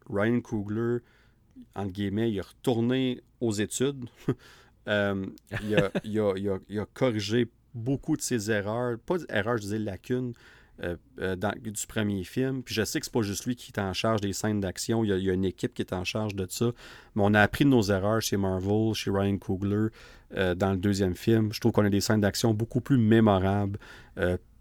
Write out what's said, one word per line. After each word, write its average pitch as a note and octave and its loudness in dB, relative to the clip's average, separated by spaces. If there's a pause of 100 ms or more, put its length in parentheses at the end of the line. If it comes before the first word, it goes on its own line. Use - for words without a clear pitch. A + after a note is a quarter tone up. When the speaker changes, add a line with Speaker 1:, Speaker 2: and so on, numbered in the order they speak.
Speaker 1:
Ryan A2 2
Coogler, A2+ -2 (760)
entre G2 -6
guillemets, G2+ 0
il G2 -2
est - -4
retourné B2 -2 (200)
aux A2+ 0
études. B2 -2 (200)
<laughs> C3+ 0 (540)
Euh, G2+ 0 (360)
il G#2 -2
a, G2+ 2
Speaker 2:
<laughs> - -6
Speaker 1:
il G#2+ -4
a, G#2 2
il G2 -4
a, F#2+ -2 (100)
il G#2 -6
a F#2+ -4
corrigé A2+ 0 (240)
beaucoup C3 -4
de - -4
ses A2 -4
erreurs, A2 -2
pas - -4
d'erreurs, A2 -2
je G2+ -10
disais G2+ -4
lacunes, A#2+ -4 (500)
euh, F2 -4 (240)
euh, F#2 -2
dans, G2+ -2 (100)
du G#2+ -8
premier G2+ -2
film. C3 -4
Puis - -10
je A2 0
sais D3+ -2
que - -10
c'est - -14
pas A#2+ 0
juste G2+ -4
lui B2 -2
qui - -18
est - -10
en G2 -2
charge A2+ 0
des G2 -2
scènes G#2+ -2
d'action, A2+ -2
il G#2 2
y - 2
a, F#2+ 2
il F#2 -2
y F#2+ 2
a F#2 2
une F#2+ 0
équipe F#2+ -4
qui - -4
est - -8
en F2+ -4
charge G#2+ -4
de F#2+ -4
ça. A#2 0 (420)
Mais G#2 2
on G#2 6
a G#2+ 8
appris B2 4
de C#3+ 6
nos A#2+ 8
erreurs G2+ 2
chez - -2
Marvel, G2 2
chez - -4
Ryan G2 2
Coogler, G2+ 0 (480)
euh, F2+ 2
dans G2 2
le F#2+ 2
deuxième F#2+ 2
film. A2 2
Je - -8
trouve A#2 2
qu'on G#2+ 4
a G2+ 2
des G2+ 2
scènes A2 2
d'action G#2+ 2
beaucoup A2+ -2
plus C#3 2
mémorables, G2+ 4 (400)
euh, F2+ 0 (240)